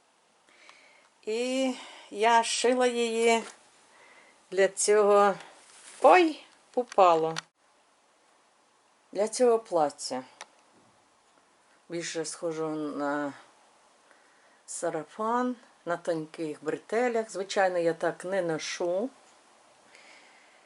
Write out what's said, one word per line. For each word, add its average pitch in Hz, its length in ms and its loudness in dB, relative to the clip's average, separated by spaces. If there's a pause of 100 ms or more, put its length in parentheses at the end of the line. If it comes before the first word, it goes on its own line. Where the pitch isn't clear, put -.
(1200)
І 254 520 -2 (360)
я 226 320 4
шила 247 440 0
її 233 580 0 (1040)
для 185 180 2
цього, 202 640 4 (680)
ой, 320 420 6 (340)
упало. 165 560 4 (1800)
Для 196 160 -2
цього 233 300 2
плаття. 160 640 -2 (1700)
Більше 165 360 -8
схожу 160 440 -6
на 147 640 -6 (1300)
сарафан, 220 880 -6 (280)
на 170 120 -4
тонких 160 680 -8
бретелях. 220 640 -4
Звичайно, 190 480 -2
я 165 160 0
так 165 300 -6
не 185 180 -4
ношу. 175 680 -4 (1600)